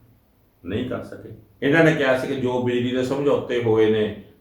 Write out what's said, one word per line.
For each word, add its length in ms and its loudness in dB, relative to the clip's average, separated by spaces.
ਨਹੀਂ 220 -4
ਕਰ 160 -6
ਸਕੇ। 320 -16
ਇਹਨਾਂ 220 4
ਨੇ 100 6
ਕਿਹਾ 240 2
ਸੀ 80 -4
ਕਿ 80 -4
ਜੋ 280 -2
ਬਿਜਲੀ 280 0
ਦੇ 140 -2
ਸਮਝੌਤੇ 580 0
ਹੋਏ 280 4
ਨੇ, 340 -2